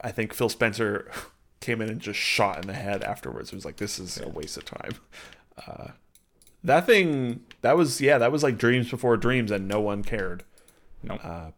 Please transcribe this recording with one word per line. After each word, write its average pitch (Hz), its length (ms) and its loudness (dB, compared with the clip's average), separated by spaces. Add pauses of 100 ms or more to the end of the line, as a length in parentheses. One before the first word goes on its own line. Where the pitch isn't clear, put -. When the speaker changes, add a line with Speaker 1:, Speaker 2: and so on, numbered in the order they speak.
Speaker 1:
I 110 100 -8
think 110 220 -4
Phil 117 160 0
Spencer 107 600 -2 (240)
<laughs> - 240 -20
came 117 220 -4
in 110 80 -4
and 110 120 -8
just 101 180 -8
shot 98 380 0
in 92 100 -8
the 95 60 -8
head 101 300 -4
afterwards. - 480 -8
It - 40 -12
was 95 100 -12
like, 73 120 -10
"This - 220 -6
is 90 180 -10
a - 40 -10
Speaker 2:
Yeah. 80 80 -8
Speaker 1:
waste 80 280 -10
of - 80 -14
time." - 280 -12 (760)
Uh, - 220 -14 (720)
that 165 240 4
thing, 147 540 4 (200)
that 147 160 6
was, 143 240 2
yeah, 139 160 8
that 120 140 6
was, 147 100 0
like, 131 160 4
Dreams 120 320 4
before 120 280 4
Dreams, 120 340 2
and 98 160 -2
no 104 140 0
one 104 220 0
cared. 95 400 -4 (600)
Speaker 2:
Nope. 101 200 -8
Speaker 1:
Uh, 82 340 -10